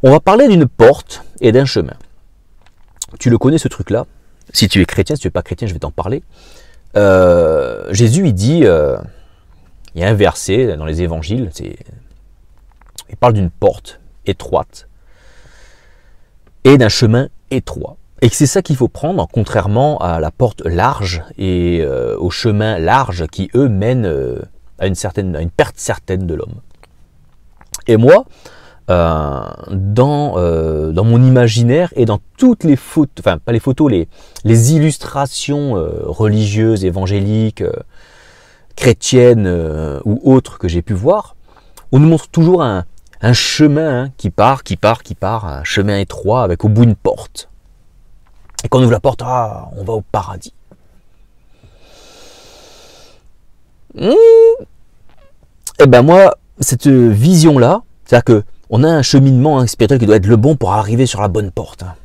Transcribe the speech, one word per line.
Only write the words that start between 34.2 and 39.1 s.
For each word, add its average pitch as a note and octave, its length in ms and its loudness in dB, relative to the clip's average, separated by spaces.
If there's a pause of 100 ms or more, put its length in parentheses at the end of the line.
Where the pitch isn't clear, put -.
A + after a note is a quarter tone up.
les A2+ 300 2
illustrations, C#3+ 1040 -4
euh, D#2 260 -6
religieuses, G#2+ 840 -2
évangéliques, G2 800 -4
euh, E2+ 100 -4 (1040)
chrétiennes, B2 720 2